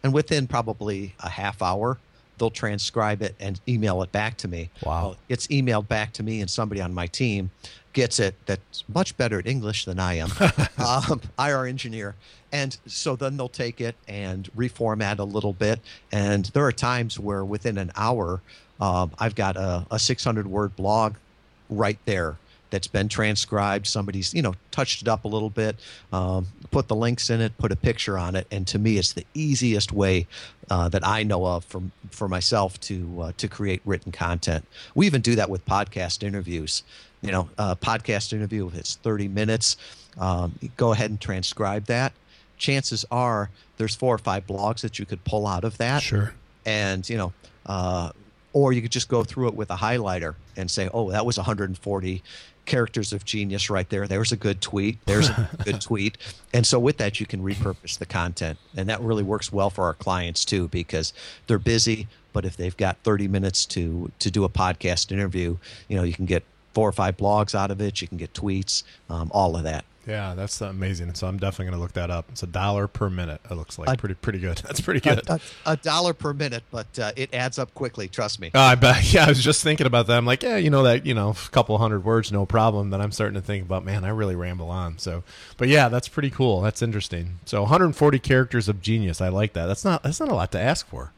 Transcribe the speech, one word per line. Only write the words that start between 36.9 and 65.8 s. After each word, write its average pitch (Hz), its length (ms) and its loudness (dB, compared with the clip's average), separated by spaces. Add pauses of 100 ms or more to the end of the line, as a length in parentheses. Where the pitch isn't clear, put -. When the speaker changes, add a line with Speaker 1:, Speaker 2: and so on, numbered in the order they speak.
Speaker 1:
You 101 100 -6
know, 92 260 0
a 98 180 0
podcast 110 560 -2
interview, 107 360 -4
if 85 80 -10
it's - 220 -8
thirty 104 300 -2
minutes, 110 480 0 (440)
um, 90 420 0
you - 160 -8
go 117 160 4
ahead 107 160 0
and 104 100 -4
transcribe 101 680 -4
that. 127 260 0 (460)
Chances 135 500 -2
are 117 400 0 (280)
there's 110 180 -2
four 127 180 2
or 107 60 0
five 98 260 -2
blogs 101 360 -2
that - 180 -8
you 101 60 -8
could - 180 -10
pull 104 240 0
out 92 160 -2
of 110 160 -4
that. 131 240 2
Speaker 2:
Sure. 104 320 0 (300)
Speaker 1:
And, 98 440 0
you 117 80 -2
know, 92 160 -2 (320)
uh, 90 460 -2 (420)
or 139 180 4
you 123 120 2
could 117 80 -4
just - 180 -4
go 117 140 2
through 123 240 -2
it 107 80 -2
with 107 160 -6
a 90 40 -4
highlighter 92 600 -2 (200)
and 92 140 -6
say, 95 240 -2
"Oh, 110 160 -2
that 107 160 0
was 117 140 0
a 92 40 -2
hundred 101 260 -2
and 92 80 -6
forty 92 440 -4 (440)
characters 117 480 0
of 101 120 -6
genius 101 440 -2
right 95 200 0
there. 101 180 -2
There's 101 240 0
a 117 60 0
good 98 240 0
tweet. 101 460 -2
There's 107 220 4
a 110 280 0
Speaker 2:
<laughs> 107 60 -4
Speaker 1:
good 101 180 -2
tweet." 104 380 -2 (340)
And 120 140 4
so 131 100 4
with 135 200 4
that, 107 220 0
you 107 60 -4
can 95 180 -6
repurpose 98 540 -4
the - 80 -8
content. 87 540 -2 (160)
And 95 140 -2
that 110 120 -2
really 113 220 0
works 101 280 -2
well 101 200 2
for 95 140 0
our 82 100 0
clients, 90 500 -2
too, 90 220 0
because 82 460 -4 (340)
they're 113 100 4
busy. 113 500 2 (240)
But 92 140 -4
if 92 120 -6
they've 90 200 -4
got 92 260 0
thirty 101 240 2
minutes 95 400 0
to, 85 520 -4
to - 100 0
do 98 140 2
a 92 60 2
podcast 90 600 0
interview, 92 460 -2 (300)